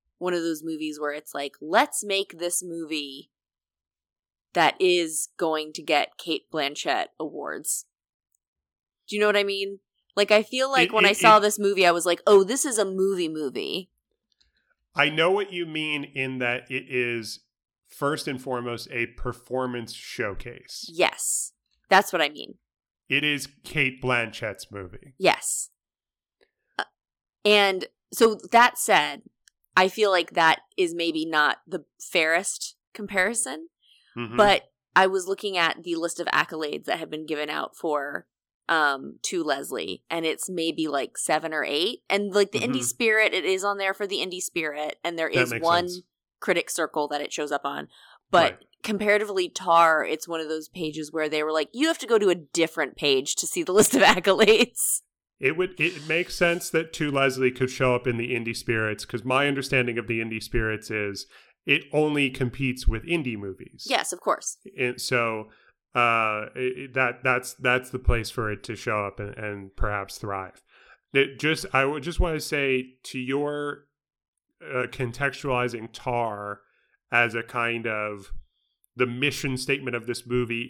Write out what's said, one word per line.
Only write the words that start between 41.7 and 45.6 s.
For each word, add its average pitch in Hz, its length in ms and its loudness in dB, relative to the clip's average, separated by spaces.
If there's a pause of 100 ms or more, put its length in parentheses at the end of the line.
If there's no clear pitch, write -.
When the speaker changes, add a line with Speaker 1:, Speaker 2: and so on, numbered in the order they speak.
Speaker 1:
And, 196 240 0
like, 202 160 4
the 139 80 -2
Speaker 2:
Mm-hmm. - 140 -2
Speaker 1:
Indie 127 100 0
Spirit, 220 520 2
it 175 100 0
is 190 180 0
on 202 160 -2
there 190 160 -2
for 208 140 -6
the 190 80 -4
Indie 180 260 -4
Spirit, 151 640 -6
and 170 120 -4
there 160 160 -2
Speaker 2:
That - 100 2
Speaker 1:
is 120 100 0
Speaker 2:
makes 117 120 -4